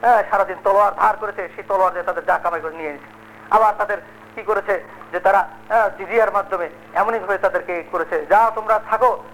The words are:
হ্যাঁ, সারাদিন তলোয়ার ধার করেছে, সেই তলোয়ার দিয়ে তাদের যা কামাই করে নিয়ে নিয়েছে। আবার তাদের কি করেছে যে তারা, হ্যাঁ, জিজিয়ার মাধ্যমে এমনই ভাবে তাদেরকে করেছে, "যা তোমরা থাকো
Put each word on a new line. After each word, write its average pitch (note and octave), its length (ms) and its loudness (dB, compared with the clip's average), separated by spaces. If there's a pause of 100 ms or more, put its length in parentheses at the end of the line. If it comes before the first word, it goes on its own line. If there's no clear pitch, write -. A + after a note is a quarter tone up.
হ্যাঁ, A#3 300 4
সারাদিন F#3 340 0
তলোয়ার G3+ 320 4
ধার G#3 200 2
করেছে, G3+ 380 -8
সেই G3 140 -14
তলোয়ার F#3 240 2
দিয়ে F3 120 -6
তাদের E3+ 200 -4
যা F3 140 2
কামাই E3+ 220 -4
করে D#3+ 140 -10
নিয়ে D#3+ 140 -8
নিয়েছে। C#3+ 180 -12 (440)
আবার G#3+ 280 4
তাদের G#3 200 -2 (360)
কি A3+ 80 -12
করেছে G#3 420 -2 (280)
যে F3 80 -4
তারা, F#3+ 280 4 (200)
হ্যাঁ, A3 300 2
জিজিয়ার G#3+ 340 2
মাধ্যমে F#3+ 360 -2 (260)
এমনই A3 240 0
ভাবে F#3+ 200 -2
তাদেরকে F3+ 540 -2
করেছে, D#3+ 340 -4
"যা A3 280 4
তোমরা A3 260 0 (100)
থাকো A3+ 320 2 (120)